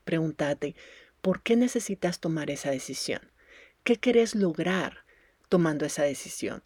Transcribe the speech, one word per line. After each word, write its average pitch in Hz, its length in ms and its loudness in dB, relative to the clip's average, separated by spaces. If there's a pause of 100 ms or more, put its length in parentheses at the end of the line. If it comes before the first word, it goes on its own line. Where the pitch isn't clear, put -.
pregúntate, 151 720 -2 (460)
¿por 185 200 0
qué 233 140 2
necesitas 226 640 0
tomar 156 300 -2
esa 143 200 -4
decisión? 131 500 -6 (600)
¿Qué 240 140 4
querés 233 400 4
lograr 175 680 0 (440)
tomando 165 360 2
esa 147 200 -2
decisión? - 600 -6